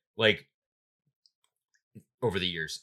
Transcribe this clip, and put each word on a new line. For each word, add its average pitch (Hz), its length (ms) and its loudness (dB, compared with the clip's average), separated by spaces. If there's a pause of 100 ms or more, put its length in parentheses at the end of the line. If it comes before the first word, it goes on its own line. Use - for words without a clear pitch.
(160)
like, 110 300 4 (1800)
over 101 160 0
the 90 100 -2
years. 82 340 -6